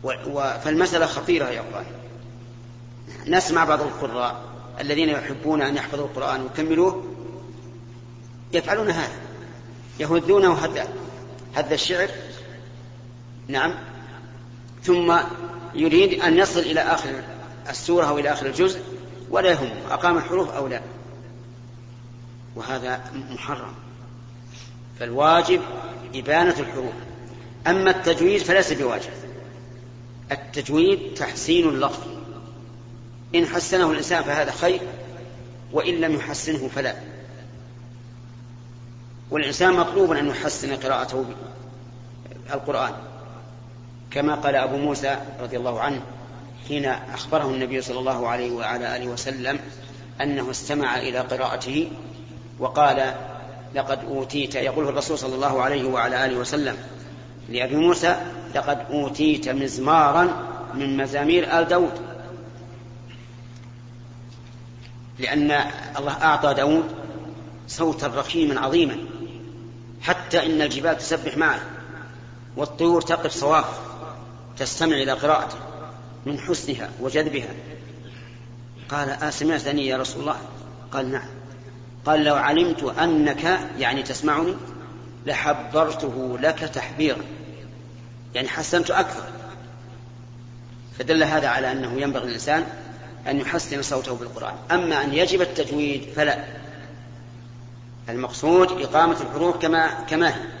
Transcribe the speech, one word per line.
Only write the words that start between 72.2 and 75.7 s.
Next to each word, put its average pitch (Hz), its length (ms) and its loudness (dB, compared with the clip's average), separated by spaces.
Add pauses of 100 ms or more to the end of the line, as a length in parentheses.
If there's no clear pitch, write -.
والطيور 165 440 4
تقف 165 300 0
صواف 151 480 4 (800)
تستمع 156 380 2
إلى 135 160 2
قراءته - 460 2 (680)